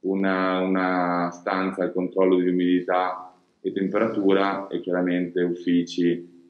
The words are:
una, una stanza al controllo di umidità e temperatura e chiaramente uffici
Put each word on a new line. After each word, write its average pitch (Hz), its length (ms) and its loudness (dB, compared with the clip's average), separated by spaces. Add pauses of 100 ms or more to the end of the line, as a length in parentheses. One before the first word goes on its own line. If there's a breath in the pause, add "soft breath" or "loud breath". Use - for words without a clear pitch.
una, 95 580 0
una 92 720 0
stanza 95 520 -4
al 85 100 -2
controllo 92 440 2
di 90 100 2
umidità 90 880 0 (260)
e 95 100 -4
temperatura 98 960 0
e - 120 -6
chiaramente 90 640 -2
uffici 87 880 0 (200)